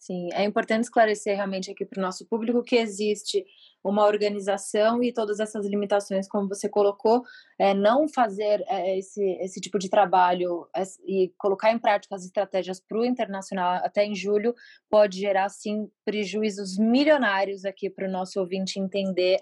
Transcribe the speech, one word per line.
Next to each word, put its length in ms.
Sim, 300
é 120
importante 400
esclarecer 520
realmente 340
aqui 140
pro 160
nosso 260
público 360
que 120
existe 720
uma 220
organização 960
e 100
todas 280
essas 260
limitações, 600
como 220
você 220
colocou, 520
é, 160
não 340
fazer, 580
é, 320
esse, 240
esse 180
tipo 180
de 120
trabalho, 840
é, 100
e 300
colocar 340
em 80
prática 360
as 100
estratégias 560
pro 240
internacional 720
até 180
em 120
julho 400
pode 300
gerar, 320
sim, 400
prejuízos 760
milionários 880
aqui 240
pro 200
nosso 300
ouvinte 380
entender 640